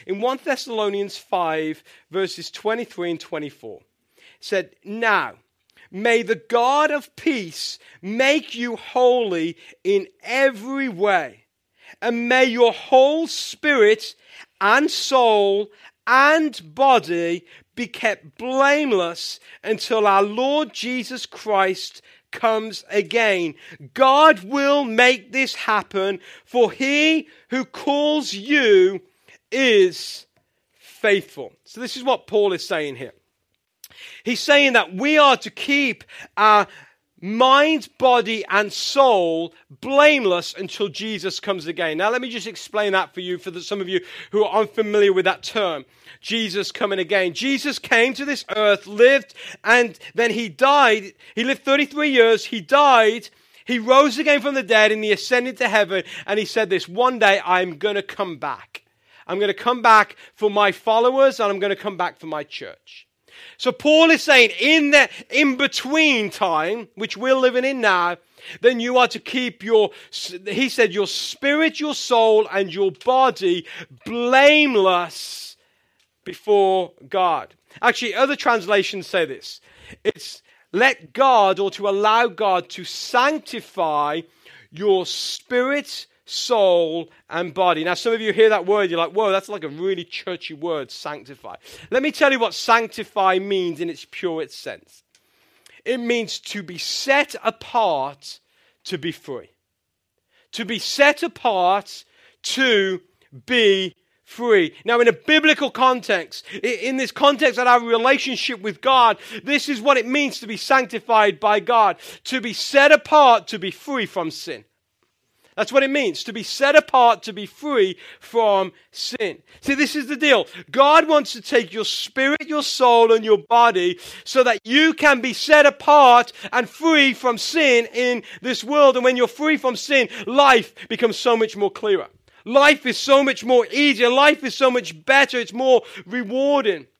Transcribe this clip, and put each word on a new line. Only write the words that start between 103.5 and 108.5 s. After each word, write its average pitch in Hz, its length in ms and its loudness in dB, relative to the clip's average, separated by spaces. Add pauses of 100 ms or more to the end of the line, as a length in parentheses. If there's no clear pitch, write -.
free. 214 500 0 (120)
Now, 240 160 2
in 233 80 6
a - 40 6
biblical 302 560 2
context, 233 840 -2
i-, 208 280 -4
in 262 140 -4
this 262 160 -4
context 277 480 0
of 247 80 0
our 247 140 4
relationship 233 800 -2